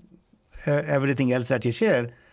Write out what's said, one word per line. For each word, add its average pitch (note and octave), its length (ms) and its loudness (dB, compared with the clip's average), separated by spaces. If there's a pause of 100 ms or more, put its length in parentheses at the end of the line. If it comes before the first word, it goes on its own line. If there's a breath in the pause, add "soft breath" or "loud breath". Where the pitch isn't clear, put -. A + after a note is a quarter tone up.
(680)
uh, D#3 40 2
everything C#3 600 0
else B2 160 0
that B2 160 0
you A#2+ 80 0
shared. B2 400 0 (220 soft breath)